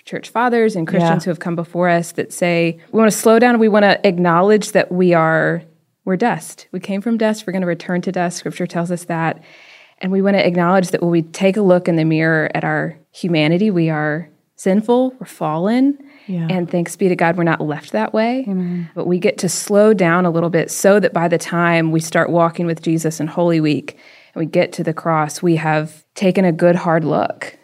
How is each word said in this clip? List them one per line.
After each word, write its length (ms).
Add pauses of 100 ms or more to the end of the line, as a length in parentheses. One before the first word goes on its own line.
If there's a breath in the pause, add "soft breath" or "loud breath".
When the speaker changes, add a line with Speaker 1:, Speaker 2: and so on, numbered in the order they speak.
Speaker 1:
church 240
fathers 460
and 120
Christians 360
Speaker 2:
Yeah. 20
Speaker 1:
who 60
have 80
come 160
before 320
us 260
that 200
say, 440 (140 loud breath)
"We 60
wanna 140
slow 280
down. 180
We 120
wanna 340
acknowledge 720
that 180
we 220
are, 500 (420)
we're 120
dust. 540
We 80
came 220
from 160
dust. 300
We're 60
gonna 140
return 340
to 100
dust." 260
Scripture 300
tells 240
us 140
that. 360 (580 loud breath)
And 120
we 100
wanna 180
acknowledge 500
that 120
when 100
we 120
take 340
a 60
look 240
in 80
the 100
mirror 480
at 100
our 320 (160)
humanity, 600
we 180
are 400 (260)
sinful, 640
we're 60
fallen. 720 (300 loud breath)
Speaker 2:
Yeah. 240
Speaker 1:
And 180
thanks 260
be 140
to 60
God, 220
we're 60
not 180
left 320
that 200
way. 340
Speaker 3:
Amen. 460
Speaker 1:
But 140
we 100
get 220
to 100
slow 460
down 320
a 20
little 220
bit 180
so 300
that 140
by 140
the 120
time 520
we 80
start 300
walking 380
with 160
Jesus 360
in 60
Holy 340
Week 380 (380 loud breath)
and 60
we 40
get 280
to 100
the 100
cross, 480
we 140
have 580
taken 320
a 60
good 240
hard 280
look 600